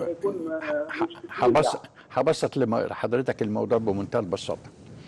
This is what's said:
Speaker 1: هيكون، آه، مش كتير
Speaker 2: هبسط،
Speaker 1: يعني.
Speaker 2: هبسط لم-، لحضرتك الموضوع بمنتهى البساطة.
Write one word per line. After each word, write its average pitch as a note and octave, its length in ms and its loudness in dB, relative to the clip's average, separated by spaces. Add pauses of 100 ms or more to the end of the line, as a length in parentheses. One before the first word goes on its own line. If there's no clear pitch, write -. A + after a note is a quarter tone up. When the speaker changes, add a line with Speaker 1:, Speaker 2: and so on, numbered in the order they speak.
Speaker 1:
هيكون، - 520 -4
آه، D4 340 -2 (160)
مش - 140 -4
كتير - 140 -16
Speaker 2:
هبسط، B2 440 4
Speaker 1:
يعني. - 140 -10 (240)
Speaker 2:
هبسط C#3 440 2
لم-، A#2 200 4
لحضرتك A#2 680 0
الموضوع G#2+ 360 2
بمنتهى G#2 400 0
البساطة. F#2+ 520 -4 (380)